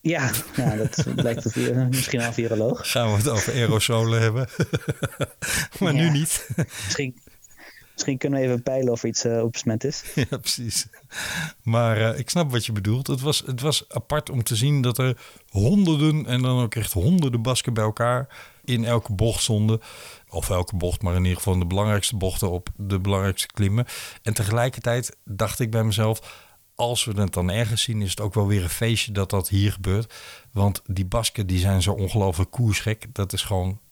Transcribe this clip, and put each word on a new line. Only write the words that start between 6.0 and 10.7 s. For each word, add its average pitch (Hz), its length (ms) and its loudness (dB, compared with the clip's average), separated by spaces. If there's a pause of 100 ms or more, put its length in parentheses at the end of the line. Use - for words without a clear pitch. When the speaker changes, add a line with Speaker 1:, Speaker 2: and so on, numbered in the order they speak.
Speaker 1:
Ja. 165 80 4
Speaker 2:
niet. 147 440 -2
Speaker 1:
Misschien, 131 600 -4 (760)
misschien 135 260 -4
kunnen 139 220 0
we 131 60 2
even 123 160 0
peilen 131 300 0
of 117 100 -2
er 117 60 -2
iets, - 160 -4
eh, 117 180 0
op 117 100 0
besmet - 320 -2
is. 143 180 -6 (120)
Speaker 2:
<laughs> 147 160 0
Ja, 139 80 -6
precies. - 480 -4 (760)